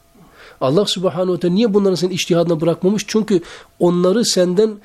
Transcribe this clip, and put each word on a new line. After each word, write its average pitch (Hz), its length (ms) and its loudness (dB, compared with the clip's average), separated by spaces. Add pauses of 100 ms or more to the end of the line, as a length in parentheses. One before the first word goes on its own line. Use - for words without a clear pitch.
(600)
Allah 151 240 2
Subhanahu 185 480 -2
ve 175 60 -4
Teala 175 140 0
niye 208 200 2
bunları 196 240 2
senin 185 140 -2
içtihadına 170 500 0
bırakmamış? 185 460 0
Çünkü 214 340 0 (380)
onları 180 460 2
senden, 190 600 0